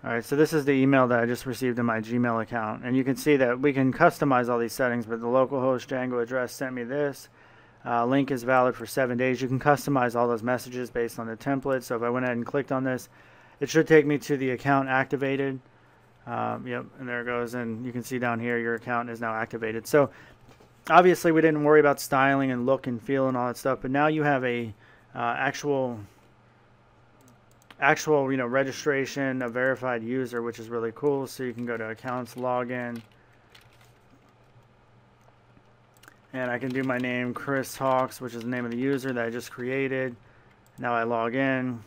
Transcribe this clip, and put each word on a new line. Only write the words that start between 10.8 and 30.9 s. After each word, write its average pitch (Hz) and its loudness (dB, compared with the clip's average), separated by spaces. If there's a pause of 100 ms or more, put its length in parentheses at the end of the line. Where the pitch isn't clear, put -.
based 120 -4
on 113 -8
the 113 -10
template. 135 -2
So 123 -4
if 113 -4
I 120 -2
went 127 -2
ahead 120 -2
and 117 -4
clicked 143 -4
on 131 0
this, 127 -4 (500)
it 139 -4
should 156 4
take 151 8
me 147 2
to 143 -2
the 131 -2
account 135 2
activated. 135 0 (680)
Um, 117 -6
yep, 123 -6 (140)
and 131 -12
there 120 -6
it 117 -8
goes. 120 -4
And 117 -6
you 123 -8
can 120 -6
see 127 -6
down 120 0
here, 120 -2
your 117 -2
account 120 -4
is 113 -10
now 113 -4
activated. 113 -6
So 143 4 (800)
obviously 175 8
we 160 6
didn't 151 4
worry 151 8
about 143 6
styling 139 4
and 123 -2
look 131 2
and 120 -4
feel 135 0
and 131 0
all 123 -2
that 120 -6
stuff, 131 -2
but 131 -4
now 143 2
you 156 0
have 139 2
a, 120 -4 (400)
uh, 120 -2
actual, 135 -2 (1800)
actual, 143 2
you 135 0
know, 127 -2
registration, 135 -2
a 120 -4
verified 123 -2
user, 123 -4
which 117 -8
is 113 -14
really 117 -4